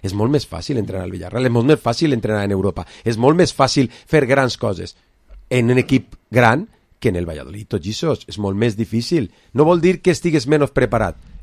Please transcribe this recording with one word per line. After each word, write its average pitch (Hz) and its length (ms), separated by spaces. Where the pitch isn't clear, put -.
és 95 160
molt 113 160
més - 160
fàcil 113 320
entrenar 95 240
al 90 80
Villarreal, 92 320
és 120 80
molt 120 160
més 151 100
fàcil 139 340
entrenar 107 320
en 101 60
Europa, 95 340
és 113 120
molt 139 200
més 175 160
fàcil 131 380
fer - 340
grans 131 320
coses 90 380
en 120 220
un 127 60
equip - 380
gran 120 340
que 117 100
en 90 60
el 87 120
Valladolid, 80 400
tot 87 180
i 98 60
això, 147 240
és 95 120
molt 98 180
més 110 180
difícil. 117 540
No 143 120
vol 170 160
dir 175 200
que 185 100
estigues 151 360
menys 143 240
preparat. 110 440